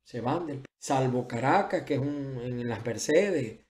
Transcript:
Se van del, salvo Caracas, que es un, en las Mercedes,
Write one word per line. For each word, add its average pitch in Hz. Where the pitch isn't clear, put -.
Se 120
van 156
del, 131
salvo 131
Caracas, 160
que 151
es 127
un, 139
en 123
las 110
Mercedes, 131